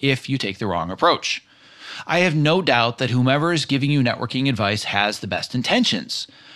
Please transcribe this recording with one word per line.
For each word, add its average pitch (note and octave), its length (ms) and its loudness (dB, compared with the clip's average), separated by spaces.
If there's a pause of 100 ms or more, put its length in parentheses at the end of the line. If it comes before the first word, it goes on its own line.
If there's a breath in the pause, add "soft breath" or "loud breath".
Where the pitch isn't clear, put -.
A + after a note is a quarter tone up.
if C3+ 300 0
you C3+ 80 -2
take G2 180 -4
the A#2 100 -6
wrong E2+ 240 -2
approach. - 520 0 (640 loud breath)
I E3+ 140 2
have F3+ 140 2
no D#3 280 4
doubt A#2+ 340 2
that B2 140 -2
whomever C3+ 420 2
is D3 140 -2
giving C#3 240 0
you D3 100 4
networking B2+ 480 0
advice G#2 360 0
has G#2 340 0
the - 80 -10
best F2+ 280 -6
intentions, B2+ 720 -2 (300 loud breath)